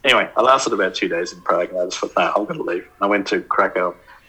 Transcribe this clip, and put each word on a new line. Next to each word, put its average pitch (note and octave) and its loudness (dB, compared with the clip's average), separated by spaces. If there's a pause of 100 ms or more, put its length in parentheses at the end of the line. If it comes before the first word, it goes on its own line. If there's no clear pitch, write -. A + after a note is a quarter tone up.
anyway, A2+ 4
I A2 4
lasted B2+ 4
about F#2+ 0
two G2 -2
days E2+ -4
in - -20
Prague F2 0
and F2+ -4
I F2+ 0
just F#2 -8
thought, - -6
"No, E2+ 2
I'm G2+ 0
gonna D#3+ -6
leave." F2 -6
And - -14
I G3+ 2
went G#2 2
to F#2 0
Krakow. F#2 0 (340)